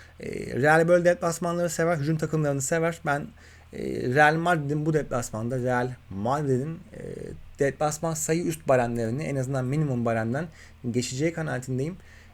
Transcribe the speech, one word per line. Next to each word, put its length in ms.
Ee, 400
Real 280
böyle 160
deplasmanları 640
sever, 260
hücum 220
takımlarını 440
sever. 440
Ben, 200
e, 60
Real 200
Madrid'in 520
bu 80
deplasmanda 640
Real 360
Madrid'in, 640
e, 280
deplasman 560
sayı 300
üst 240
baremlerini 540
en 140
azından 280
minimum 400
baremden 420
geçeceği 420
kanaatindeyim. 640